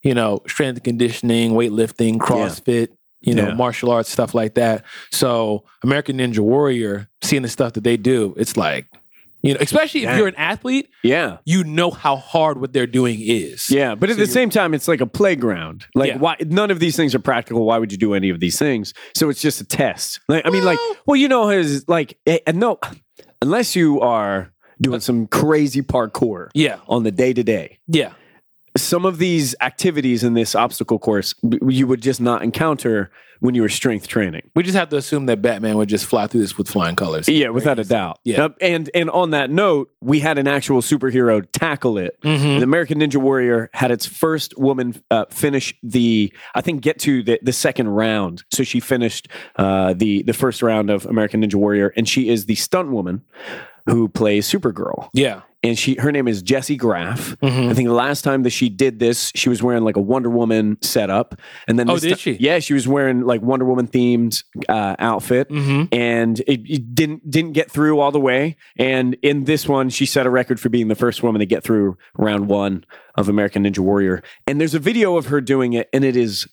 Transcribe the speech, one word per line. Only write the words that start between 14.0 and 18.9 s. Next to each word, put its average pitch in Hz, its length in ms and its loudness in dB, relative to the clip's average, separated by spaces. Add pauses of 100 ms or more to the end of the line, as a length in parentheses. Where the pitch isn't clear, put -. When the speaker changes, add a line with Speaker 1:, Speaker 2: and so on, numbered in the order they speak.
Speaker 2:
at 233 40 2
Speaker 1:
So 208 80 0
Speaker 2:
the 214 40 6
Speaker 1:
you're - 80 -4
Speaker 2:
same 247 160 2
time, 180 240 0
it's 143 140 -4
like 151 140 2
a 127 40 2
playground. 110 880 -2
Like, 135 200 2
Speaker 1:
Yeah. 135 40 -8
Speaker 2:
why? 156 180 0 (100)
None 196 260 0
of 170 80 0
these 165 160 0
things 147 180 2
are 131 60 2
practical. 117 460 0
Why 113 120 4
would 113 140 -2
you 98 60 -8
do 101 160 2
any 98 160 2
of 85 100 -2
these 87 180 -2
things? 127 360 -2 (200)